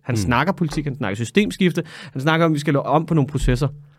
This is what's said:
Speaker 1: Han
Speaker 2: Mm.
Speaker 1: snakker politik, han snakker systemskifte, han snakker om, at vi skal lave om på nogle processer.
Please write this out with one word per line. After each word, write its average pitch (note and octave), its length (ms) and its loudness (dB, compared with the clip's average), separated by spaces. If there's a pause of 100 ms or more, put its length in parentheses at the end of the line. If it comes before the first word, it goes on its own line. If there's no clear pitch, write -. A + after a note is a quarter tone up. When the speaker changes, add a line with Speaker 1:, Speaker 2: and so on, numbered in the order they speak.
Speaker 1:
Han B2+ 100 -4
Speaker 2:
Mm. A2+ 40 0
Speaker 1:
snakker A#2+ 360 2
politik, D#3 320 -4
han C3+ 100 -6
snakker G2+ 200 -4
systemskifte, E3 680 0 (280)
han C#3 100 -6
snakker D#3+ 240 2
om, D#3+ 60 2
at - 40 2
vi D3+ 40 -2
skal D3 140 0
lave C#3 120 0
om D#3 200 2
på E3+ 80 -2
nogle C#3+ 140 4
processer. C3 400 0 (320)